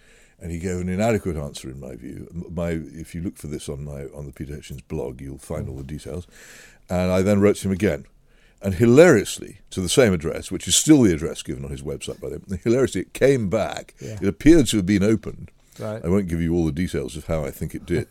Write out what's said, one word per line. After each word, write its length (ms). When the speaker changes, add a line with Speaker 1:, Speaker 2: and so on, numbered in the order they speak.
Speaker 1:
and 100
he 80
gave 180
an 120
inadequate 480
answer 340
in 100
my 140
view. 360
M-, 240
my, 160
if 440
you 80
look 160
for 80
this 220
on 160
my, 220
on 200
the 60
Peter 200
Hitchens 340
blog, 340
you'll 180
find 300
all 80
the 80
details. 420
And 200
I 120
then 180
wrote 160
to 120
him 40
again, 320
and 140
hilariously, 840
to 100
the 80
same 240
address, 380
which 180
is 80
still 260
the 120
address 280
given 220
on 60
his 120
website 380
by 80
them, 160
hilariously, 400
it 120
came 340
back. 520
Speaker 2:
Yeah. 200
Speaker 1:
It 80
appeared 400
to 100
have 80
been 180
opened. 460
Speaker 2:
Right. 260
Speaker 1:
I 40
won't 200
give 120
you 140
all 120
the 60
details 440
of 100
how 180
I 60
think 240
it 120
did. 240